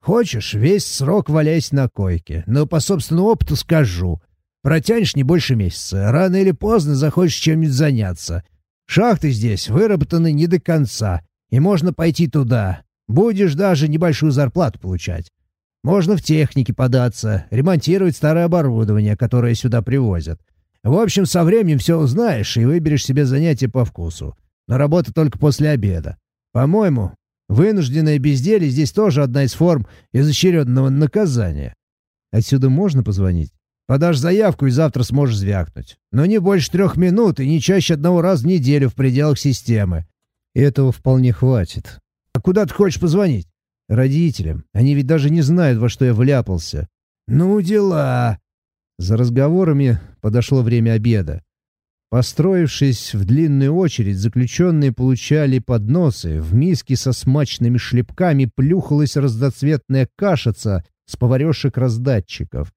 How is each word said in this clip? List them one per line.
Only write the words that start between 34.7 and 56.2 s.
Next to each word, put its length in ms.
завтра 320
сможешь 340
звякнуть. 600
Но 140
не 140
больше 300
трех 280
минут 420
и 80
не 120
чаще 360
одного 260
раза 220
в 40
неделю 420
в 60
пределах 440
системы. 640
Этого 380
вполне 420
хватит. 680
А 60
куда 260
ты 80
хочешь 260
позвонить? 480
Родителям. 840
Они 200
ведь 140
даже 240
не 100
знают, 380
во 100
что 160
я 80
вляпался. 720
Ну, 340
дела. 760
За 180
разговорами 840
подошло 400
время 300
обеда. 520
Построившись 1040
в 100
длинную 520
очередь, 420
заключенные 720
получали 680
подносы, 840